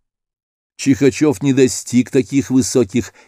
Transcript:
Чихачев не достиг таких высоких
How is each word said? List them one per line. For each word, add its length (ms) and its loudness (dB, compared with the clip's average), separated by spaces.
Чихачев 680 0
не 80 0
достиг 580 0
таких 400 -2
высоких 640 -2